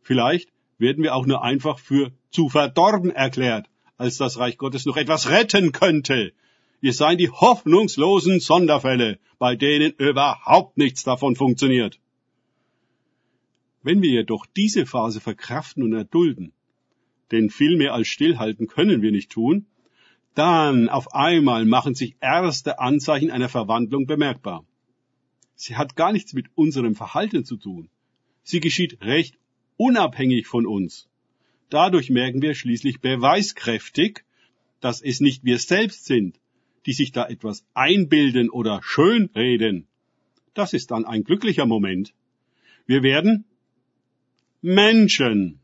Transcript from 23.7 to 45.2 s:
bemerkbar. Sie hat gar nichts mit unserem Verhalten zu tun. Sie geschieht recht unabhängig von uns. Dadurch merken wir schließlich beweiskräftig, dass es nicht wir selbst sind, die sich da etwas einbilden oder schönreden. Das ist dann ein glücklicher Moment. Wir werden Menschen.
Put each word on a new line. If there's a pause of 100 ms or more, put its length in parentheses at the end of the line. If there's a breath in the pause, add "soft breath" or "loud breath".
bemerkbar. (960)
Sie
hat
gar
nichts
mit
unserem
Verhalten
zu
tun. (540)
Sie
geschieht
recht (400)
unabhängig
von
uns. (600)
Dadurch
merken
wir
schließlich
beweiskräftig, (540)
dass
es
nicht
wir
selbst
sind, (480)
die
sich
da
etwas
einbilden
oder
schönreden. (640)
Das
ist
dann
ein
glücklicher
Moment. (720 soft breath)
Wir
werden (1160)
Menschen.